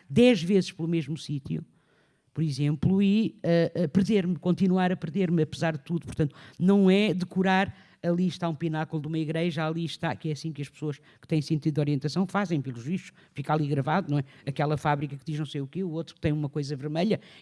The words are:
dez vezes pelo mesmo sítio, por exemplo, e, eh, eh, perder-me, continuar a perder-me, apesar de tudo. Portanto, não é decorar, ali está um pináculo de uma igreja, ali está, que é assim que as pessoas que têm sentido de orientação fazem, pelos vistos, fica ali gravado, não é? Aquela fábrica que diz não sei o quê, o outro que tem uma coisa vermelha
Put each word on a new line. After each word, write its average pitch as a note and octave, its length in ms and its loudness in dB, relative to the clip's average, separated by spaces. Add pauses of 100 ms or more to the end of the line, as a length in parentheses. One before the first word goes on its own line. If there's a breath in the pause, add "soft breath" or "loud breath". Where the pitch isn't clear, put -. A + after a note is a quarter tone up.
(100)
dez A3+ 320 6
vezes F#3 300 2
pelo E3 160 -6
mesmo D#3+ 280 -2
sítio, D3 480 -6 (720)
por D#3 80 -2
exemplo, D3 600 2
e, G3+ 400 2
eh, E3+ 320 4
eh, E3+ 120 0
perder-me, F#3 500 2
continuar F3+ 540 2
a F#3 60 -2
perder-me, E3+ 460 0
apesar D#3+ 340 -2
de - 80 -14
tudo. E3+ 220 -4
Portanto, - 280 -2 (240 loud breath)
não F#3+ 320 6
é G3 220 4
decorar, F#3+ 640 0 (260 soft breath)
ali F3 240 0
está F3 220 -4
um E3 60 -4
pináculo D#3 480 -4
de C#3+ 40 -8
uma D#3+ 120 -4
igreja, D#3+ 480 -2
ali E3 180 -4
está, D3+ 320 -6
que D#3+ 140 -6
é - 20 -4
assim D#3 180 -6
que C#3+ 120 -10
as C#3 60 -8
pessoas D3 300 -8 (220 soft breath)
que - 80 -20
têm D#3 140 2
sentido D3+ 320 0
de D3+ 60 0
orientação D3 460 0
fazem, F3 340 -2
pelos B2 220 -8
vistos, F#3 300 -8 (220 soft breath)
fica C#3 180 -4
ali D3+ 160 0
gravado, D3+ 420 0
não D3 80 2
é? C#3 60 0 (220 loud breath)
Aquela D3 300 0
fábrica C#3+ 400 -2
que - 80 -20
diz D3+ 140 -6
não D#3 80 -4
sei C#3+ 140 -8
o C3+ 60 -6
quê, E3+ 180 -8
o F3 60 -6
outro D#3+ 240 -8
que - 60 -20
tem D#3 120 0
uma D3+ 160 -2
coisa C#3+ 260 -4
vermelha D#3 460 -2 (220 loud breath)